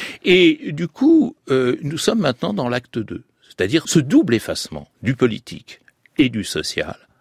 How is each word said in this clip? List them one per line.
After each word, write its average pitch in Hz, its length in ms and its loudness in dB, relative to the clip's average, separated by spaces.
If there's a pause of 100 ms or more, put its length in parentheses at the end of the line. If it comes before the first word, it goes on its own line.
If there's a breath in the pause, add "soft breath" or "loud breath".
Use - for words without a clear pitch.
(240 loud breath)
Et 180 480 4
du 165 140 -6
coup, 311 480 2 (160)
euh, 127 320 0
nous 156 160 -6
sommes 226 220 0
maintenant 160 320 -2
dans 151 160 -4
l'acte 123 320 -6
deux, - 240 -10 (180)
c'est-à-dire 107 460 -6
ce - 100 4
double 156 360 2
effacement 78 540 -6 (140)
du 123 140 -2
politique - 640 -4 (360)
et 135 120 4
du 110 160 -6
social - 520 -6 (240)